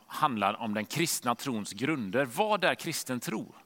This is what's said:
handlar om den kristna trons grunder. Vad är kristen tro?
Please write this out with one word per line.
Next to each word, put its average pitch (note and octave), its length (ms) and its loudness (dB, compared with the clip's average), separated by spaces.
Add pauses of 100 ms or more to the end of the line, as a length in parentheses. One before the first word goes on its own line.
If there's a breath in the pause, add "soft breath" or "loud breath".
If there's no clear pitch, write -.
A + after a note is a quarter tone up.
handlar G#2+ 460 2
om A2 200 -4
den G#2+ 120 0
kristna B2 500 0
trons A2 380 -4
grunder. B2 520 0
Vad G3 380 2
är D3+ 120 4
kristen C3+ 440 -4
tro? - 360 -6 (100)